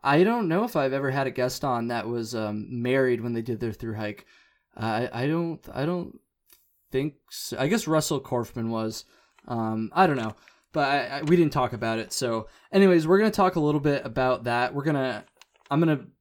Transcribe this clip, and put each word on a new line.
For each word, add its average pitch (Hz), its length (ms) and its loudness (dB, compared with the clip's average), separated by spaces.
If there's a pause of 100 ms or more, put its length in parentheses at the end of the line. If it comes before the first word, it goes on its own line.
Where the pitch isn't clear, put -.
I 147 200 6
don't 220 240 2
know 180 160 2
if 233 120 -6
I've 135 180 0
ever 139 180 -2
had 139 160 0
a 123 40 -4
guest 127 320 -2
on 120 240 -2
that 117 200 -4
was, 117 280 -6
um, 107 340 -4
married 123 520 2
when 117 120 -4
they 113 80 -2
did 113 180 -6
their 117 120 -4
through 110 240 -8
hike. 107 300 -8 (500)
Uh, 113 380 -2
I, 120 100 -4
I 139 40 -2
don't, 165 320 -2 (140)
I 135 120 -4
don't 175 340 -6 (720)
think 143 240 -2 (140)
so. - 300 -10
I 135 80 0
guess 208 200 0
Russell 156 340 0
Korfman 113 480 -4
was. 113 360 -4 (420)
Um, 110 460 -4
I 185 140 6
don't 143 100 0
know, 110 180 -6 (360)
but 143 160 0
I, 143 200 0
I, 143 160 -8
we 160 120 4
didn't 165 180 4
talk 127 200 0
about 113 260 -2
it. - 140 -8
So, 113 340 -2 (240)
anyways, 180 360 6
we're 190 100 6
gonna 214 140 4
talk 185 240 2
a 170 40 0
little 147 220 2
bit 143 240 2
about 127 380 0
that. 120 320 0
We're 139 80 -4
gonna, 131 420 -2 (460)
I'm 147 80 2
gonna 156 260 2 (160)